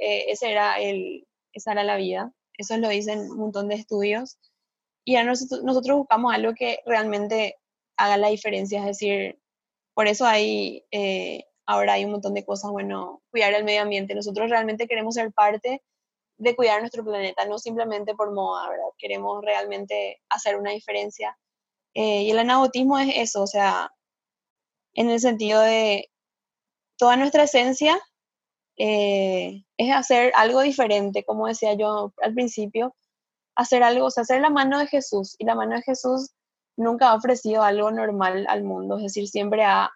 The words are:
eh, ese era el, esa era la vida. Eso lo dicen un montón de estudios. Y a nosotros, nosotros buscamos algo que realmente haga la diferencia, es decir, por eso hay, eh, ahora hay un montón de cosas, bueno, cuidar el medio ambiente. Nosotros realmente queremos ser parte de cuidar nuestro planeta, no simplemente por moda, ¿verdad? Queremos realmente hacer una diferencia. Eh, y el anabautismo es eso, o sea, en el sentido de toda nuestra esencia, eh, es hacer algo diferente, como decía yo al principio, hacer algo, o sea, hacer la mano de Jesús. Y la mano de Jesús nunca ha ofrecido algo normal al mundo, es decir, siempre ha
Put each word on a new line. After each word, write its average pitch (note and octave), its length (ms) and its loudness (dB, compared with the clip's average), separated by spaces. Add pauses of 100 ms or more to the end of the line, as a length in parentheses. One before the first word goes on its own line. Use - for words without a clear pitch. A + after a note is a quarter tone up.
eh, G#3 280 -2
ese G#3+ 200 -4
era G#3 280 2
el, G3 460 -6 (280)
esa G#3+ 200 -8
era G#3 100 0
la G#3 140 0
vida. F#3+ 360 -6 (240)
Eso A3 200 -6
lo A3+ 120 0
dicen G#3 300 -2
un G3+ 180 -10
montón G3+ 300 -6
de G#3 80 -2
estudios. G#3+ 640 -4 (680)
Y B3 100 2
a A#3 80 4
nosotros, B3+ 400 -2
nosotros B3+ 340 2
buscamos A#3+ 360 2
algo A3 200 0
que A#3 320 -4
realmente G#3+ 720 -2 (400)
haga G3+ 200 4
la G#3 120 4
diferencia, G3+ 500 -2
es G3+ 60 -6
decir, G3+ 540 -4 (540)
por G#3+ 140 2
eso G#3+ 180 0
hay, G#3+ 680 0
eh, F#3+ 540 -4 (200)
ahora G3+ 280 2
hay G3 120 0
un G#3 60 -4
montón G3+ 220 -6
de G3+ 120 -6
cosas, G2+ 260 -8
bueno, F#3+ 580 -10
cuidar G#3 240 0
el G#3 100 0
medio G#3 200 0
ambiente. G3+ 320 -4
Nosotros G#3 340 -4
realmente A3+ 380 -2
queremos A3+ 280 -4
ser A3+ 160 -4
parte G#3+ 500 0 (560)
de A#3+ 180 0
cuidar A3+ 240 2
nuestro A3+ 240 -8
planeta, G3 420 -4
no G#3 140 -6
simplemente A3 560 -6
por G#3 160 -4
moda, F#3 380 -4
¿verdad? F#3 160 -6 (120)
Queremos G3+ 460 -6
realmente G3+ 840 -4
hacer G#3+ 260 -2
una G3+ 160 -6
diferencia. G#3 680 -8 (560)
Eh, G#3+ 300 0
y G#3+ 80 2
el A3 80 4
anabautismo C4 600 2
es C4+ 180 0
eso, A3 260 -2
o G3+ 40 -2
sea, G3 440 0 (1040)
en A#3 160 2
el A#3 100 2
sentido A3 400 2
de A3 500 2 (880)
toda B3 200 6
nuestra C#4+ 260 6
esencia, D4 560 4 (800)
eh, G3 880 0 (100)
es A#3+ 160 0
hacer B3+ 460 4
algo A#3+ 240 6
diferente, G#3 640 0
como A3 220 -4
decía A3 260 -2
yo G#3 480 -2
al A3 120 -2
principio, A3+ 600 -4 (600)
hacer A#3+ 260 4
algo, A#3+ 220 4
o C4 40 2
sea, B3+ 140 -2
hacer B3+ 160 2
la D4+ 100 4
mano C#4 300 2
de D4 80 0
Jesús. G#3 500 -2
Y - 60 -10
la A3+ 100 0
mano A3+ 220 -2
de A#3+ 60 -4
Jesús C4 500 -4 (460)
nunca A#3 320 4
ha A3 60 6
ofrecido A3+ 460 0
algo G#3 300 2
normal G3+ 560 -2
al G#3 160 0
mundo, G3 340 -4
es G#3+ 60 -6
decir, G3+ 240 -6
siempre G#3 380 0
ha G3 300 2